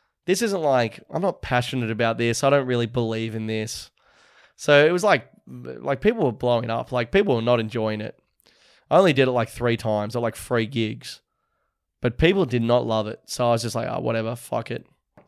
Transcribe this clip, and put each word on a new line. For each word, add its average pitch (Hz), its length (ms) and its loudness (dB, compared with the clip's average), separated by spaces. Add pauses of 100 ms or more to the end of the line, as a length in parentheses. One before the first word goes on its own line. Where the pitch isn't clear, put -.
(260)
This 190 160 0
isn't, 196 200 -2
like, 127 380 0 (100)
I'm 156 120 -6
not 190 200 -4
passionate 123 500 -2
about 113 260 0
this. 117 260 0
I 139 60 4
don't 139 180 2
really 120 200 0
believe 113 460 -4
in 110 140 -6
this." 110 420 -6 (720)
So 143 240 6
it 160 80 6
was 180 120 0
like, 170 260 2 (160)
like, 127 560 -8
people 220 240 2
were 123 60 2
blowing 117 400 0
up. 120 200 -4
Like, 123 200 -2
people 196 240 2
were 113 80 -2
not 120 160 4
enjoying 110 420 -4
it. - 180 -12 (680)
I 151 80 6
only 180 160 6
did 131 140 4
it, 127 40 0
like, 120 180 0
three 120 280 -2
times 107 380 -2
at, 120 80 -2
like, 113 120 -4
three 117 300 -2
gigs. 113 560 -6 (800)
But - 160 -2
people 185 260 4
did 120 200 -2
not 120 240 2
love 110 180 0
it. - 220 -10
So 123 200 -2
I 117 40 4
was 113 100 2
just 117 140 -6
like, 117 120 -4
"Oh, 123 120 -6
whatever, 113 360 -4
fuck - 360 -8
it." - 160 -10 (400)